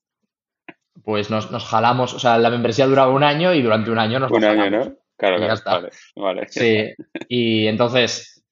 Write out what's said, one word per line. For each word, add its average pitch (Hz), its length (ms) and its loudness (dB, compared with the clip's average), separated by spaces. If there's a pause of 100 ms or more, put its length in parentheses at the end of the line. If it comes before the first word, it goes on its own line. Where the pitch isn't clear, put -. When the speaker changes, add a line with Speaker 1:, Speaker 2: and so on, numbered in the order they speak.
(1040)
Speaker 1:
Pues 104 260 -4
nos, 107 200 -4
nos 113 140 -8
jalamos, 123 500 0
o - 40 -14
sea, 117 200 4
la 117 120 4
membresía 120 360 0
duraba 135 260 4
un 135 120 2
año 156 300 2
y 147 80 2
durante 110 280 0
un 113 80 -2
año 113 220 0
nos 131 100 -2
lo 120 60 0
Speaker 2:
Un 110 80 2
año, 107 200 4
Speaker 1:
jalamos. 107 240 -2
Speaker 2:
¿no? 135 80 -18 (200)
Claro, 95 200 0
Speaker 1:
Y 87 40 0
ya 87 60 -2
Speaker 2:
claro, 107 80 0
Speaker 1:
está. 101 200 -8
Speaker 2:
vale, 87 160 -4 (260)
vale. 95 320 -6
Speaker 1:
Sí, 110 460 0 (340)
y 113 380 0
entonces, 117 840 -2